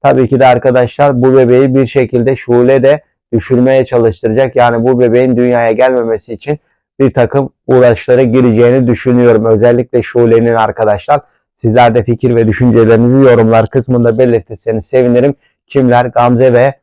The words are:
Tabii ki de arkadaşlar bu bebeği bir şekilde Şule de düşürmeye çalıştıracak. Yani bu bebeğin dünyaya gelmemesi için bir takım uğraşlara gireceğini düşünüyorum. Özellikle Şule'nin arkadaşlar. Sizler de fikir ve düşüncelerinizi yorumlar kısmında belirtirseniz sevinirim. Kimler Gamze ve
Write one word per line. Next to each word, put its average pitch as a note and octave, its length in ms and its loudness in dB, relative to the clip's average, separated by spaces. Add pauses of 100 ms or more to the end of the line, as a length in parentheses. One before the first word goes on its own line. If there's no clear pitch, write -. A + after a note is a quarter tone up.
Tabii C3 260 0
ki C3 120 -2
de B2+ 80 4
arkadaşlar B2+ 720 0
bu C3 160 2
bebeği B2+ 380 2
bir C3+ 100 0
şekilde B2 500 -2
Şule B2 480 0
de C#3+ 180 2 (320)
düşürmeye B2+ 520 0
çalıştıracak. A#2 680 -2
Yani A#2+ 280 0
bu B2+ 160 0
bebeğin B2 380 0
dünyaya A#2+ 340 0
gelmemesi A#2 640 -2
için D3 260 -10 (400)
bir C3+ 140 0
takım C3+ 360 -2 (180)
uğraşlara B2 560 2
gireceğini A#2+ 640 2
düşünüyorum. A#2+ 580 0
Özellikle A#2+ 560 0
Şule'nin A#2 540 0
arkadaşlar. A2 680 -2 (340)
Sizler A#2+ 400 0
de A#2 80 0
fikir A#2+ 320 -2
ve A2+ 120 0
düşüncelerinizi A#2 760 2
yorumlar A2+ 480 2
kısmında A#2+ 480 -2
belirtirseniz A2+ 680 -4
sevinirim. B2+ 500 0 (320)
Kimler B2 380 0
Gamze B2 480 0
ve C3 300 0